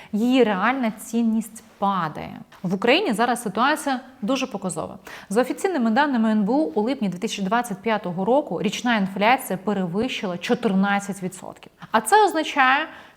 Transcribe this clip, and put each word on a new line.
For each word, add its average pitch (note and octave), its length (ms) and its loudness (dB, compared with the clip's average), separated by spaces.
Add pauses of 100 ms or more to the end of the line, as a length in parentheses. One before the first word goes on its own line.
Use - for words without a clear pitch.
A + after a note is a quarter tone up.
(120)
її A#3+ 320 4
реальна A3 460 0
цінність A3+ 760 -2 (140)
падає. F#3 640 -2 (220)
В F3+ 120 -2
Україні C4 380 4
зараз A#3 300 0
ситуація C4 580 0 (220)
дуже C4 240 0
показова. F#3 520 -6 (300)
За G3+ 120 0
офіційними C4 500 0
даними A#3+ 400 2
Н G#3+ 140 2
Б G3 60 0
У, D4+ 240 0
у G#3+ 80 0
липні A#3 260 -2
дві F3 100 -6
тисячі G#3+ 240 -6
двадцять G#3+ 360 -2
п'ятого F#3+ 460 -2
року A#3 380 0
річна A#3 340 0
інфляція G3+ 680 2
перевищила G3 760 -2
чотирнадцять G3+ 840 0
відсотків. - 500 -12 (180)
А A3+ 100 4
це G#4 240 6
означає, D4 640 2 (300)